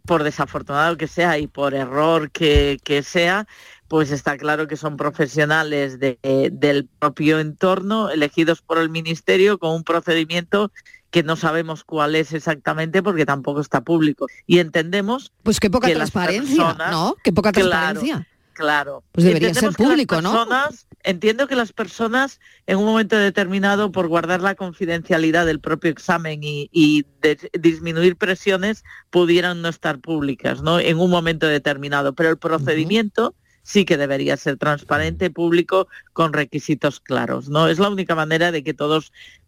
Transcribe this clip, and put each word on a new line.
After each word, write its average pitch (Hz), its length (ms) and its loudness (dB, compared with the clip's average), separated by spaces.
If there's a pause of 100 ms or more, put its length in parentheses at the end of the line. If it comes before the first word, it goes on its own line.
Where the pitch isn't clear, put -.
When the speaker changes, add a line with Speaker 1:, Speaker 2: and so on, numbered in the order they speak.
Speaker 1:
por 160 180 2
desafortunado 147 760 -2
que 147 100 -6
sea 170 320 0
y 147 80 -6
por 139 260 -4
error 147 560 0
que, 147 540 2
que 143 180 0
sea, 180 460 0 (480)
pues 147 160 2
está 143 260 -4
claro 151 300 -2
que 151 80 -8
son 147 220 -8
profesionales 147 1040 -2
de, 135 200 -2
eh, 135 300 2
del 139 340 0 (140)
propio 156 400 0
entorno, 190 720 -2
elegidos 160 520 0
por 165 160 -2
el 165 120 0
ministerio 180 680 0
con 165 160 -2
un 165 120 -6
procedimiento 170 840 -2 (420)
que 170 120 2
no 160 140 -2
sabemos 160 480 -4
cuál 151 300 -2
es 160 180 -2
exactamente 160 680 -2
porque 175 240 0
tampoco 143 360 -4
está 135 240 -4
público. 156 420 0 (180)
Y 175 140 6
entendemos 180 720 -2 (120)
Speaker 2:
Pues 214 180 0
qué 208 80 2
poca 247 180 0
Speaker 1:
que 160 80 2
las 151 160 -4
Speaker 2:
transparencia, 220 540 -2
Speaker 1:
personas 165 260 -2
Speaker 2:
¿no? 185 320 -2
Qué 208 80 2
poca 202 220 2
Speaker 1:
Claro, 185 160 4
Speaker 2:
transparencia. 175 580 -2 (260)
Speaker 1:
claro. 143 480 -2 (120)
Speaker 2:
Pues 170 140 2
debería 165 260 4
ser 247 100 2
Speaker 1:
Entendemos 190 140 0
que 208 60 2
las 285 100 4
Speaker 2:
público, 190 280 0
¿no? 185 120 0
Speaker 1:
personas, 247 540 -2 (160)
entiendo 214 440 0
que 269 80 -2
las 233 160 -2
personas 240 680 -4 (260)
en 190 120 2
un 208 60 2
momento 220 300 2
determinado, 202 760 0
por 180 160 0
guardar 170 320 0
la 196 140 0
confidencialidad 170 880 0
del 151 160 -2
propio 156 280 -2
examen 156 540 -2
y, 147 300 -8
y 151 320 4 (160)
de-, 151 360 0
disminuir 165 600 2
presiones, 190 680 -2 (260)
pudieran 175 520 2
no 170 80 -4
estar 151 300 -6
públicas, 139 640 -4
¿no? 170 180 2
En 165 180 2
un 180 100 4
momento 165 380 2
determinado, 143 640 -2
pero 165 140 2
el 160 80 2
Speaker 2:
Ujú. - 140 -18
Speaker 1:
procedimiento 165 840 -2 (320)
sí 202 160 2
que 165 140 2
debería 139 400 -2
ser 139 200 -4
transparente, 151 760 -2
público, 170 560 0 (260)
con 165 200 0
requisitos 147 640 -2
claros, 127 500 -6
¿no? 156 180 2
Es 160 120 0
la 202 100 4
única 190 240 -4
manera 160 380 0
de 156 120 -4
que 151 120 -6
todos 151 360 -2 (360)